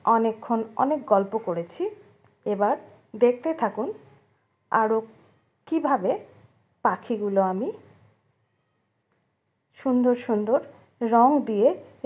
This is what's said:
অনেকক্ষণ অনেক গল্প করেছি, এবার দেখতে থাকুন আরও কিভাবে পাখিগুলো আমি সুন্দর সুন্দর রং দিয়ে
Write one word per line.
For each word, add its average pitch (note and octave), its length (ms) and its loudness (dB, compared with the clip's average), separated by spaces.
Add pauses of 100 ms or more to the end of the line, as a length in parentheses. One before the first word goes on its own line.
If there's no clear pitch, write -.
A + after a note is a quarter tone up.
(160)
অনেকক্ষণ A3+ 440 -2 (240)
অনেক C#4+ 160 -2 (140)
গল্প G3 200 0 (140)
করেছি, E3+ 360 -6 (640)
এবার G#3 300 0 (480)
দেখতে B3 260 0 (120)
থাকুন G#3+ 260 -4 (840)
আরও A3 260 2 (720)
কিভাবে C#4 440 -2 (760)
পাখিগুলো G3+ 560 0 (100)
আমি G#3 180 -4 (2000)
সুন্দর B3 360 2 (100)
সুন্দর G#3+ 340 0 (420)
রং A#3 280 6 (180)
দিয়ে A3 220 2 (360)